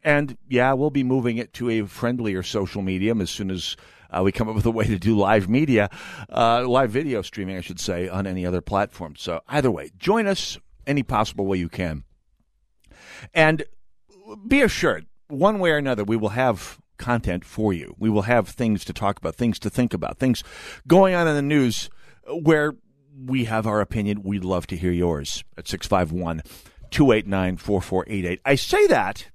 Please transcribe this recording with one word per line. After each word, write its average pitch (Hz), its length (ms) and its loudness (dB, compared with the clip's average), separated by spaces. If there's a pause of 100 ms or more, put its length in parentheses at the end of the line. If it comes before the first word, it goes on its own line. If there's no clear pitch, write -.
And, 147 340 0 (120)
yeah, 127 240 2
we'll 139 180 0
be 135 140 0
moving 123 340 0
it 117 160 -10
to 117 160 -4
a 113 160 0
friendlier 110 560 -4
social 98 400 -4
medium 95 380 0
as 87 100 -4
soon 95 220 -6
as, - 240 -6 (340)
uh, 87 120 0
we 95 100 4
come 110 160 -2
up 110 60 -6
with 104 120 2
a 117 40 4
way 110 140 0
to 104 140 0
do 107 180 2
live 98 320 4
media, 120 400 4 (400)
uh, 120 400 2
live 127 220 4
video 127 320 -2
streaming, 95 340 -8
I 87 60 -8
should 90 180 -12
say, 90 280 -2
on 95 180 -4
any 92 180 -4
other 90 160 0
platform. 92 560 -4
So 82 320 -6
either 131 220 2
way, 76 280 -8
join 214 280 0
us - 320 -4 (280)
any 139 160 0
possible 107 440 -2
way 98 100 0
you 87 140 -2
can. 80 340 -6 (1300)
And 156 320 4 (800)
be 269 160 4
assured, 127 440 0 (220)
one 190 300 2
way 175 120 2
or 147 80 4
another, 127 260 0
we 113 120 0
will 107 120 0
have 120 500 -2 (200)
content 110 460 -2
for 107 280 -2
you. 71 260 -6
We 110 120 2
will 104 120 4
have 113 260 2
things 107 360 -2
to - 80 -10
talk 101 260 -2
about, 82 160 -6
things 117 260 0
to 104 100 -4
think 123 240 -2
about, 82 240 -6
things 131 260 0 (420)
going 185 280 6
on 175 120 2
in 156 80 2
the 143 80 0
news 139 480 2 (380)
where 151 460 2 (520)
we 127 200 0
have 110 200 -2
our 107 140 2
opinion. 104 420 -2
We'd 95 220 -4
love 90 240 -2
to 92 80 -6
hear 90 160 0
yours 85 500 -2 (140)
at 80 100 -16
six - 200 -8
five 90 260 2
one, 82 300 -6 (480)
two 139 200 4
eight 107 160 4
nine, 95 300 0
four 98 240 0
four 92 260 -2
eight 98 180 -6
eight. 90 200 -4
I 139 100 4
say 403 320 2
that 107 480 0